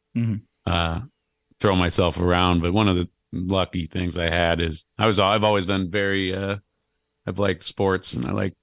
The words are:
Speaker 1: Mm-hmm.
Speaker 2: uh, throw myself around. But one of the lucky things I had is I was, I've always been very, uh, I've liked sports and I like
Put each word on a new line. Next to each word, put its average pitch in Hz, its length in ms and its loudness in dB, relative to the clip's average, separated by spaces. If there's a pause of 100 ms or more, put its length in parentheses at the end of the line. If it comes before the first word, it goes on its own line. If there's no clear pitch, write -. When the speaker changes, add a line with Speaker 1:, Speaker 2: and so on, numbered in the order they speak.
(160)
Speaker 1:
Mm-hmm. 117 180 -2 (320)
Speaker 2:
uh, 85 360 0 (580)
throw 98 160 4
myself 87 420 2
around. 87 440 2
But 85 100 0
one 104 160 4
of 92 80 2
the 87 120 -2 (240)
lucky 90 540 -2
things 87 320 -6
I 85 100 -2
had 85 320 0
is 80 260 -4 (120)
I 107 80 2
was, 101 140 2
I've 101 240 2
always 104 220 2
been 95 240 -2
very, 98 440 -2
uh, 98 220 -4 (680)
I've 95 120 -6
liked 98 240 0
sports - 520 -2
and 120 120 -6
I 90 60 -4
like 98 300 -2